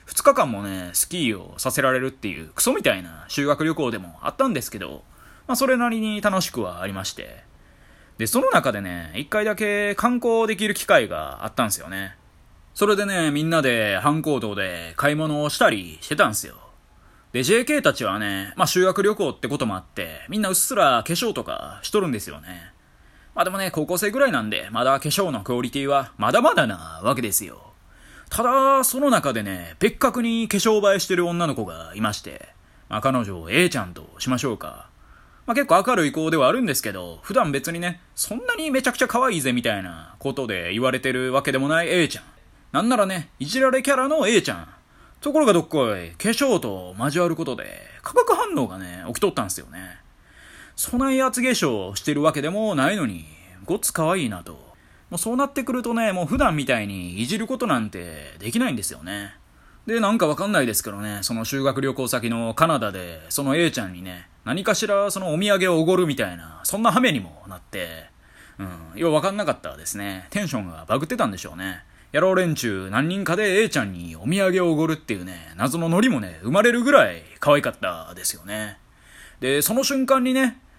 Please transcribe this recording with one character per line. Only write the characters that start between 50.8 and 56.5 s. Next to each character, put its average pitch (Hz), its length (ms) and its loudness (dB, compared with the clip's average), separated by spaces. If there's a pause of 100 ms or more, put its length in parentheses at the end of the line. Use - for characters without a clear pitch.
な 269 140 2
い 262 100 4
厚 254 200 0
化 254 80 2
粧 107 460 0
し - 60 -8
て 147 120 0
る 143 80 0
わ 156 120 4
け 143 80 -4
で 151 80 -2
も 208 260 -2
な 143 160 2
い 214 60 0
の 156 80 -2
に、 85 200 -6 (380)
ご 185 140 -2
っ - 20 -4
つ - 120 -4
可 160 200 0
愛 180 140 0
い 113 40 -2
な 90 140 -10
と。 82 100 -16 (560)
も 175 60 -8
う - 20 -4
そ 220 140 -4
う 247 60 0
な 277 80 2
っ 277 80 -4
て 269 100 -2
く 262 100 -4
る 247 100 -2
と 233 100 -2
ね、 226 180 2
も 180 120 0
う - 20 -2
普 202 120 -2
段 - 180 4